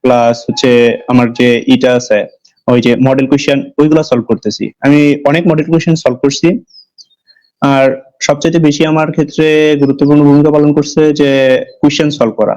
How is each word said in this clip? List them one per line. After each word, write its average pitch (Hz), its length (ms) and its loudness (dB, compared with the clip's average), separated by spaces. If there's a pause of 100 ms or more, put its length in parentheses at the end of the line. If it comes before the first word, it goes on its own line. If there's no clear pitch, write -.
প্লাস 120 340 2 (120)
হচ্ছে - 220 -2 (380)
আমার 123 240 0
যে 123 160 0 (180)
ইটা 127 280 2
আছে, 123 240 0 (500)
ওই 123 120 2
যে 117 160 0
মডেল 135 300 0
কোশ্চেন, 139 320 0 (200)
ওইগুলা 151 240 2
সলভ 120 240 -2
করতেছি। 107 380 -4 (160)
আমি 147 440 2
অনেক 160 220 0
মডেল 156 200 0
কোশ্চেন 165 280 0
সলভ 123 280 -2
করছি। 143 260 -2 (1120)
আর 135 260 2 (360)
সবচাইতে 165 360 -2
বেশি 156 280 0
আমার 156 260 -2
ক্ষেত্রে 151 680 0
গুরুত্বপূর্ণ 143 420 2
ভূমিকা 147 280 4
পালন 151 220 2
করছে 151 400 0
যে 147 180 0 (500)
কোশ্চেন 151 300 0
সলভ 113 260 -4
করা। 104 200 -2